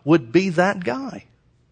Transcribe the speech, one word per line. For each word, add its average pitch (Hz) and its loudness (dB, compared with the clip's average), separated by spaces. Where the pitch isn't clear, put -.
would 143 2
be 190 4
that 180 0
guy 247 -8